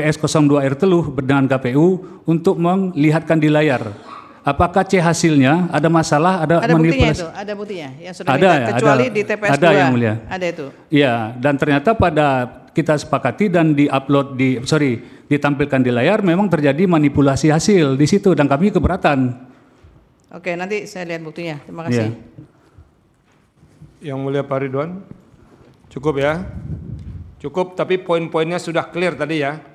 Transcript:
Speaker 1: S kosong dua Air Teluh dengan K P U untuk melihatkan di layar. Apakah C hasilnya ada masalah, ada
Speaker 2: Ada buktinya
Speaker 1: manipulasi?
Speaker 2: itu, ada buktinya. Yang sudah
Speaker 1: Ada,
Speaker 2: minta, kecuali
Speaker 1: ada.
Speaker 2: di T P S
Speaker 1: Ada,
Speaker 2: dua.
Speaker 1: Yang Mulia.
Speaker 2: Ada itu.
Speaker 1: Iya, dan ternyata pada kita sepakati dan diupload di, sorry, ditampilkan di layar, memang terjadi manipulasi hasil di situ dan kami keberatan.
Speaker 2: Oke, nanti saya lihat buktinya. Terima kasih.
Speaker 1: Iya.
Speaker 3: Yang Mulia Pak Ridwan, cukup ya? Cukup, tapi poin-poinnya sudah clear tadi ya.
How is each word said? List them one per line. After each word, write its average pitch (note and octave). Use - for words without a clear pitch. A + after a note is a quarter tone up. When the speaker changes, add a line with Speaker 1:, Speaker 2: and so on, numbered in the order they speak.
Speaker 1:
S D3+
kosong D3+
dua C#3+
Air C3+
Teluh F3
dengan C3+
K C3
P B2+
U F3+
untuk E3+
melihatkan E3
di D3+
layar. D3
Apakah F#3
C F#3+
hasilnya E3
ada D#3
masalah, E3
ada D#3+
Speaker 2:
Ada E3
buktinya E3
Speaker 1:
manipulasi? E3
Speaker 2:
itu, D#3+
ada G#3
buktinya. G3
Yang F3
sudah F3
Speaker 1:
Ada, F3
Speaker 2:
minta, C3
kecuali -
Speaker 1:
ada. -
Speaker 2:
di G#3
T A3
P G#3+
S G3+
Speaker 1:
Ada, C#3+
Speaker 2:
dua. E3
Speaker 1:
Yang C#3
Mulia. A#2
Speaker 2:
Ada F#3
itu. E3+
Speaker 1:
Iya, C#3+
dan C#3
ternyata C#3+
pada D#3
kita D#3+
sepakati C3+
dan E3+
diupload C#3
di, C3
sorry, C#3
ditampilkan C#3+
di B2+
layar, E3
memang F#3+
terjadi D3+
manipulasi D3
hasil D#3+
di D3
situ G3
dan C#3+
kami D#3
keberatan. C#3+
Speaker 2:
Oke, F3
nanti G3
saya F3+
lihat E3
buktinya. D#3
Terima E3
kasih. A#2
Speaker 1:
Iya. -
Speaker 3:
Yang C#3
Mulia C#3
Pak C3+
Ridwan, D3+
cukup C#3
ya? D#3+
Cukup, F3+
tapi E3
poin-poinnya E3
sudah E3+
clear E3
tadi D3+
ya. D3